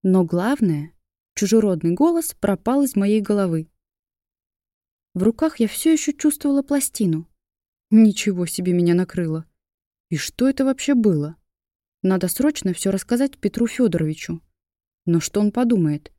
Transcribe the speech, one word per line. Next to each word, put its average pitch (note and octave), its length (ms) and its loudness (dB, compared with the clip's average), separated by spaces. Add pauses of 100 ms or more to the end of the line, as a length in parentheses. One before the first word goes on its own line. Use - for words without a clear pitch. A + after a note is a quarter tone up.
Но F#3 200 4
главное, F3 680 -2 (400)
чужеродный F#3+ 600 0
голос E4 460 0
пропал A3 440 0
из C4 120 -4
моей G3+ 260 0
головы. F#3+ 480 -2 (1400)
В F#3 100 -2
руках A3+ 360 0
я A3+ 80 2
всё - 260 0
ещё D4+ 180 -2
чувствовала C#4+ 500 -2
пластину. G3+ 680 -2 (640)
Ничего G#3 560 4
себе F3+ 280 -2
меня F3 200 4
накрыло. E3+ 520 -2 (640)
И E3 80 -4
что - 320 -2
это C4+ 160 0
вообще C4+ 280 0
было? E3+ 420 0 (680)
Надо F#3 260 0
срочно C4 460 -2
всё G3 180 -2
рассказать A#3+ 480 -2
Петру A3 280 -2
Фёдоровичу. E3 760 -2 (640)
Но E3+ 140 2
что - 200 -4
он G#3 120 2
подумает? F#3+ 680 0